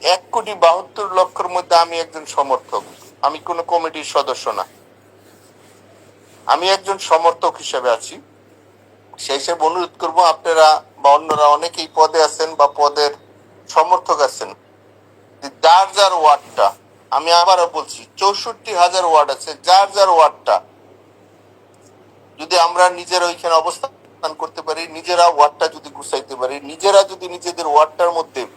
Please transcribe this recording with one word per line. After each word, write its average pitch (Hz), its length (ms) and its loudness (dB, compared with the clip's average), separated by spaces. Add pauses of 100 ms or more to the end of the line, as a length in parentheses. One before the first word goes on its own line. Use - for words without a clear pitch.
(140)
এক 185 80 -6 (120)
কোটি 214 180 -6 (120)
বাহাত্তর 185 420 0 (120)
লক্ষের 185 360 -2
মধ্যে 180 200 -2 (100)
আমি 170 200 -6
একজন 160 200 -16 (120)
সমর্থক, 131 460 -4 (440)
আমি 151 120 -4 (100)
কোনো 170 140 -6 (100)
কমিটির 160 420 -6
সদস্য 139 320 -4 (120)
না। 92 60 -6 (1800)
আমি 160 200 0 (100)
একজন 196 200 -6 (140)
সমর্থক 165 420 0 (100)
হিসেবে 127 340 -4
আছি। - 180 -18 (1120)
সেই 139 160 -4
হিসেবে 170 280 -4
অনুরোধ 175 240 -4 (100)
করবো, 165 180 0 (120)
আপনারা 160 340 2 (360)
বা 143 140 4
অন্যরা 151 300 0 (100)
অনেকেই 165 320 -8 (100)
পদে 156 200 2 (100)
আছেন 160 200 -6 (120)
বা 143 60 6 (120)
পদের 147 340 0 (640)
সমর্থক 175 440 0 (100)
আছেন, 101 220 -10 (920)
যে 143 60 -14 (160)
যার 175 220 6 (100)
যার 196 240 4
ওয়ার্ডটা, 143 460 2 (500)
আমি 156 140 -2 (120)
আবারও 180 240 4 (100)
বলছি, 139 240 -10 (200)
চৌষট্টি 208 520 -4 (100)
হাজার 180 280 0
ওয়ার্ড 151 260 4
আছে, - 140 -14 (180)
যার 196 280 4
যার 196 200 4
ওয়ার্ডটা 143 400 2 (1800)
যদি 160 160 -4 (100)
আমরা 175 180 2 (140)
নিজেরা 180 320 -2
ওইখানে 170 320 -2
অবস্থান - 720 -10 (100)
করতে 160 240 -12
পারি, 160 160 -8 (140)
নিজেরা 175 280 2 (120)
ওয়ার্ডটা 147 300 2 (100)
যদি 151 200 -20
গুছাইতে 135 440 -8
পারি, 127 160 -6 (140)
নিজেরা 196 300 4 (100)
যদি 185 240 -16
নিজেদের 180 380 -10
ওয়ার্ডটার 156 460 2
মধ্যে 135 260 -8 (120)